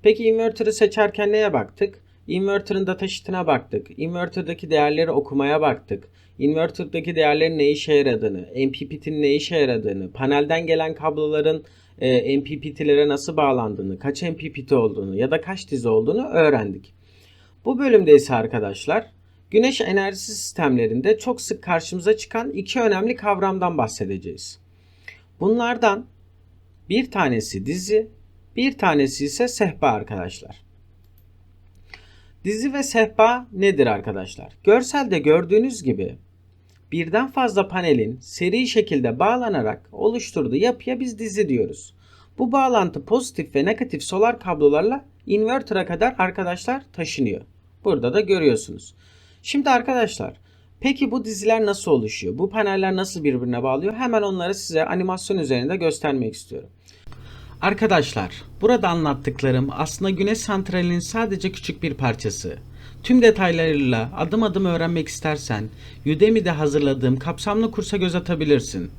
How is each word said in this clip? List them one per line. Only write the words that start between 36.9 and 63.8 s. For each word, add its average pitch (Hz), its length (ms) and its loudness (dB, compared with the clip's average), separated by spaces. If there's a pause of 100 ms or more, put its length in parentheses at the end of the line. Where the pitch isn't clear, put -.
birden 170 360 0
fazla 202 400 0
panelin 135 520 0
seri 196 460 -2
şekilde 139 520 0
bağlanarak 196 760 0
oluşturduğu 170 640 -2
yapıya 240 440 0
biz 240 180 -8
dizi 208 300 -2
diyoruz. 113 460 -4 (440)
Bu 240 140 -2
bağlantı 233 520 2
pozitif - 500 -2
ve 139 100 2
negatif 208 380 -2
solar 226 380 0
kablolarla 170 640 2 (220)
inverter'a 208 600 0
kadar 220 320 0
arkadaşlar 185 640 -2 (100)
taşınıyor. 117 500 -4 (420)
Burada 120 300 0
da 202 60 4
görüyorsunuz. 170 720 0 (480)
Şimdi 285 280 0
arkadaşlar, 240 640 0 (440)
peki 269 300 0
bu 247 140 -4
diziler 214 420 0
nasıl 202 240 -2
oluşuyor? 120 480 0
Bu 196 120 -2
paneller 196 460 0
nasıl 185 280 -4
birbirine 123 380 0
bağlıyor? 143 320 -2
Hemen 233 280 0
onları 190 320 -2
size 160 300 -2
animasyon 185 540 -2
üzerinde 160 380 0
göstermek 143 580 -2
istiyorum. - 340 -14 (920)
Arkadaşlar, 175 840 0 (180)
burada 214 280 4
anlattıklarım 139 840 0
aslında 185 380 -4
güneş 196 280 0
santralinin 185 600 -2
sadece 190 540 -4
küçük - 300 -10
bir 147 120 -4
parçası. 107 640 -4 (440)
Tüm 254 200 6
detaylarıyla 160 920 4